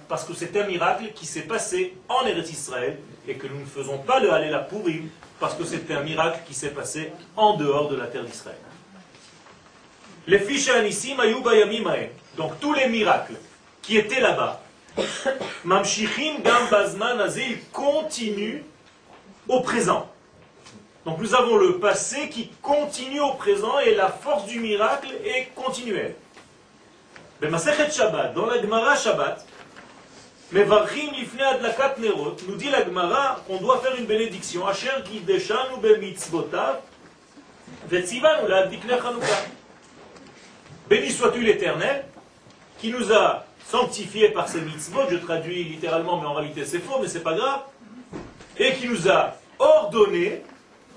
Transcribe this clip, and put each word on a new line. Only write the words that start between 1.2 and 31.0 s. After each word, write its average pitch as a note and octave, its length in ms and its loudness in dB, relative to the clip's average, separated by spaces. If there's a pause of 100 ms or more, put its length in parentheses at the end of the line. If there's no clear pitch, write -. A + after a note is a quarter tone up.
s'est D#3+ 180 -8
passé F4+ 520 -4 (160)
en C4 160 0
Eretz E3+ 240 -4
Israël, - 480 -6 (280)
et C3+ 80 -6
que - 120 -12
nous C#3 140 -10
ne C3+ 60 -14
faisons C#3 320 -8
pas B3+ 220 2
le G3+ 100 4
Hallel D#3 220 2
à C#3+ 60 0
Purim, F3+ 500 -6 (320)
parce D#3 140 -2
que F3 100 -6
c'est - 260 -8
un D3 120 -4
miracle D#3+ 440 -2
qui C#3+ 80 -16
s'est D3 160 -6
passé C#3+ 420 -10 (240)
en G#3 200 4
dehors D3 320 2
de C#3 80 -4
la B2 100 -6
terre B2+ 180 -10
d'Israël. - 340 -14 (1700)
Les F#3+ 120 6
fiches C4 300 -2
Anissim, B3 520 0
Ayuba, A#3 340 4
Yamim, G#3 340 4
Haem. B2+ 220 -2 (260)
Donc D#3+ 240 -6
tous - 140 0
les C4 140 2
miracles G3+ 460 0 (480)
qui G#3+ 140 0
étaient A3 240 2
là-bas, C#3+ 400 0 (360)
<coughs> - 60 -2 (640)
Mamshichim, G#3+ 800 0
Gam, A#3+ 260 4
Bazman, G#3 500 2
Azé, F3+ 280 -2
ils - 140 -6 (100)
continuent B3 920 -2 (840)
au B3+ 120 4
présent. - 480 0 (1000)
Donc E3 140 -4
nous G#3+ 140 0
avons A#3+ 220 6
le F#3 220 6
passé A#3+ 500 0
qui A3 220 -10 (100)
continue C#4 600 -2
au C#4 140 2
présent, G#3 440 0
et A#3 160 6
la G3 140 4
force G3+ 380 -2
du A#3 140 -6
miracle A3 480 0 (160)
est B3+ 300 -4
continuelle. B3 600 -6 (1300)
Ben, D3+ 100 -2
Masechet D4 400 2
Shabbat, - 440 0
dans F#3 120 0
la A#3+ 140 2
Gemara A3+ 360 2
Shabbat, - 500 -2 (1040)
Mevarchim G#3+ 640 4